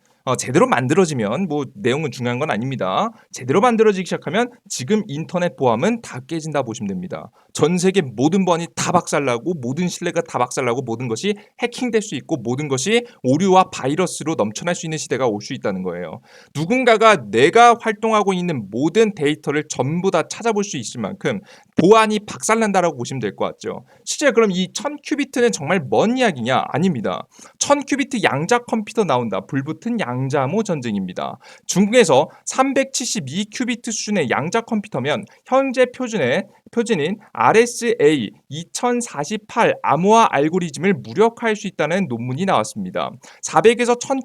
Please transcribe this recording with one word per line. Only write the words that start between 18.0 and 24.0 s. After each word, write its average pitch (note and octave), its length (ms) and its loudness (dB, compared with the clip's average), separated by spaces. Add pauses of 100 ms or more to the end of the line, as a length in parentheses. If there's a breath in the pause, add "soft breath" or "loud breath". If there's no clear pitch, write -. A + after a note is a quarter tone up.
있는 E3+ 380 -4
모든 E3 440 2
데이터를 D3+ 540 -2
전부 E3+ 440 -2
다 D#3+ 160 0
찾아볼 G#3 340 -2
수 G3+ 140 -8
있을 A#2+ 240 -10
만큼 G2+ 400 -4 (360 loud breath)
보안이 G#3+ 440 6
박살난다라고 G3+ 760 0
보시면 B2+ 240 -6
될 G2+ 140 -4
것 G#2+ 120 -4
같죠. - 380 -10 (200 soft breath)